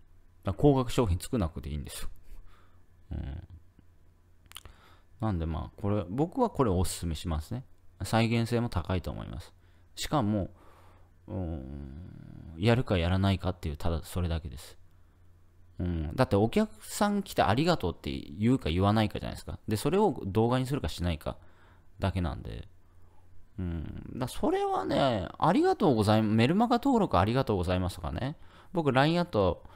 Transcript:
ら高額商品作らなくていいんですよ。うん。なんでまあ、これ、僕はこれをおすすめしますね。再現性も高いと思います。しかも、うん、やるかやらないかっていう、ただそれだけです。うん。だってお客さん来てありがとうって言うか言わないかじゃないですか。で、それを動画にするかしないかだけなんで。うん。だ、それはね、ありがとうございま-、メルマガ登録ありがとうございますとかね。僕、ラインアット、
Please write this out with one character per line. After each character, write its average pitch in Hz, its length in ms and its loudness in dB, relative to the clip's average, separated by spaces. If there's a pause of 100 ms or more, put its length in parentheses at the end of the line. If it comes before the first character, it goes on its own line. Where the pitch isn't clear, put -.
(440)
ら 98 100 -2
高 143 200 6
額 127 160 0
商 127 160 2
品 87 120 0
作 - 180 -4
ら 92 100 2
な - 40 -2
く 69 100 -12
て 69 80 -10
い 71 60 -6
い - 20 -4
ん 69 80 -6
で - 60 -12
す - 120 -10
よ。 - 60 -2 (1040)
う - 20 -6
ん。 69 340 -8 (1700)
な 110 120 0
ん 87 60 0
で 80 80 -2
ま 78 300 -6
あ、 - 40 -20
こ 101 100 -2
れ、 101 180 0
僕 147 320 -2
は 233 100 2
こ - 140 0
れ 107 60 4
を 90 80 2
お 90 60 4
す - 160 -4
す 87 60 -6
め 80 80 -2
し 85 140 -6
ま 78 120 -2
す - 120 -10
ね。 123 120 -8 (380)
再 113 240 2
現 113 220 0
性 117 120 0
も 120 80 0
高 - 260 -2
い 90 80 -2
と - 80 -8
思 53 140 -8
い 50 40 -12
ま 55 120 -10
す。 - 120 -16 (440)
し - 100 -6
か 147 160 0
も、 104 260 0 (800)
う 98 80 -10
ん、 78 1200 -10
や 110 180 4
る 127 100 2
か 101 120 2
や 85 120 2
ら 92 100 4
な 98 140 4
い 95 60 2
か 92 120 -2
っ 90 40 -2
て - 140 -8
い 73 40 -4
う、 73 40 -8
た - 140 -2
だ 82 120 -2
そ - 180 -6
れ 90 80 0
だ 82 120 -2
け 80 80 -10
で 60 100 -12
す。 - 200 -18 (1000)
う 90 60 -4
ん。 80 320 -2
だ 127 80 4
っ - 40 2
て 101 80 2
お 107 120 4
客 214 360 -2
さ - 240 0
ん 202 140 0
来 - 120 -14
て - 80 4
あ 92 120 4
り 135 100 2
が 170 120 4
と 87 140 -2
う - 40 -4
っ - 60 -20
て 76 100 -8
言 101 440 0
う 131 40 2
か 85 120 -4
言 87 120 2
わ 101 100 6
な 110 100 4
い 101 60 2
か - 120 -6
じ 62 60 -6
ゃ - 20 -8
な - 40 -8
い - 20 -12
で - 40 -12
す - 80 -16
か。 85 120 -10 (100)
で、 107 80 0
そ 147 140 -2
れ 185 80 2
を 202 280 2
動 110 220 2
画 127 100 2
に 131 80 -2
す 135 80 -4
る 127 60 -2
か - 80 -4
し - 140 -6
な 87 100 0
い 78 60 -4
か - 180 -8 (640)
だ 95 140 0
け 95 80 -2
な 76 140 -2
ん 62 80 -10
で。 58 260 -12 (920)
う 92 40 -4
ん。 85 540 -6
だ、 131 120 -2
そ - 220 -2
れ 392 140 0
は 381 200 -2
ね、 120 440 2 (100)
あ 156 140 4
り 277 100 4
が 370 140 4
と 190 160 4
う - 20 4
ご 110 100 4
ざ 107 120 6
い 110 60 6
ま-、 107 120 2
メ 113 140 6
ル 170 60 2
マ 226 140 4
ガ 240 100 4
登 254 220 4
録 - 180 4
あ 101 60 6
り 113 100 2
が 131 100 2
と 110 100 0
う - 20 2
ご 87 80 0
ざ 90 100 0
い 92 60 2
ま 90 100 0
す - 60 -8
と - 60 -10
か 71 100 -6
ね。 131 240 -4 (360)
僕、 151 200 2
ラ 135 140 6
イ 160 80 2
ン 175 60 2
ア - 20 2
ッ - 20 -4
ト、 98 400 2 (120)